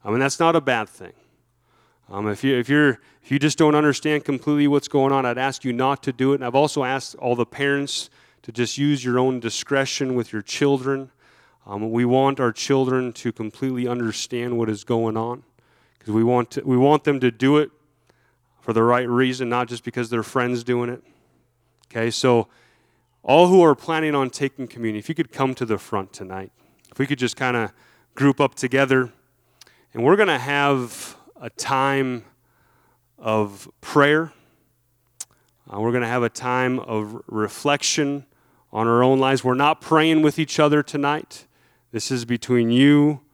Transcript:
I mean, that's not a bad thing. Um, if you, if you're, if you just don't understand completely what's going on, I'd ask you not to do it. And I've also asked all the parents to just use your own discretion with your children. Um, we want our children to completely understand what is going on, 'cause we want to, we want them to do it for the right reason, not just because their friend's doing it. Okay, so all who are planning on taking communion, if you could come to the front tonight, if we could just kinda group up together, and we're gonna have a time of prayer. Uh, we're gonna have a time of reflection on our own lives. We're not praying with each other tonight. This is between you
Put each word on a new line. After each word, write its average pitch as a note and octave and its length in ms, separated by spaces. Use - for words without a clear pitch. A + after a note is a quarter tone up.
I G#2 60
mean, A2+ 100
that's C3+ 200
not E3+ 160
a D#3+ 60
bad A#2+ 280
thing. - 240
Um, G2+ 180
if G#2 160
you, C3+ 140
if A#2+ 100
you're, C#3+ 320
if - 80
you C#3 80
just D3 180
don't D3+ 180
understand D3+ 500
completely D3 420
what's C#3+ 200
going C#3 260
on, C3+ 120
I'd A#2+ 120
ask C3 260
you B2+ 80
not C3 320
to C3+ 80
do C3 220
it. - 20
And C3 100
I've A#2+ 100
also C#3+ 280
asked C3 320
all B2 200
the A#2+ 100
parents C#3+ 640
to - 100
just A2+ 260
use C#3+ 280
your B2 120
own B2+ 220
discretion C3 760
with A#2+ 180
your G#2+ 80
children. C3+ 680
Um, G#2 260
we A#2+ 120
want C3+ 380
our A#2+ 100
children B2+ 600
to - 180
completely B2 560
understand A#2+ 720
what A2+ 120
is G#2 140
going A2+ 320
on, A#2+ 280
'cause G#2+ 140
we A2+ 100
want B2 280
to, C#3 140
we C3 100
want C#3+ 300
them C#3 160
to B2 100
do C3 260
it D3+ 140
for - 140
the A2 100
right A#2+ 240
reason, B2+ 400
not A#2+ 220
just A#2 160
because A#2+ 240
their A#2 140
friend's B2 420
doing A#2+ 240
it. B2+ 120
Okay, A2+ 220
so A#2+ 380
all E3 240
who F#3 140
are D#3 140
planning D#3 380
on C#3 160
taking C3+ 380
communion, A2 320
if - 80
you D#3+ 80
could D#3 160
come C3 240
to B2 100
the G#2+ 120
front F#2+ 340
tonight, F#2+ 400
if - 80
we C#3 80
could C#3+ 120
just A#2+ 180
kinda A#2+ 360
group C#3 280
up C#3 140
together, C3 580
and A#2 100
we're E3 140
gonna F3+ 220
have C#3 760
a A#2+ 100
time C3+ 760
of G#2 520
prayer. D3+ 520
Uh, G2+ 80
we're A2+ 120
gonna A#2+ 160
have B2 160
a A#2 60
time B2+ 500
of A2 480
reflection C#3+ 960
on A2 160
our A#2 160
own C3 160
lives. C3+ 240
We're B2+ 100
not C#3+ 280
praying D#3+ 400
with D3+ 180
each D#3 200
other D3+ 220
tonight. C#3+ 640
This A2+ 180
is B2 160
between A#2+ 460
you D3 500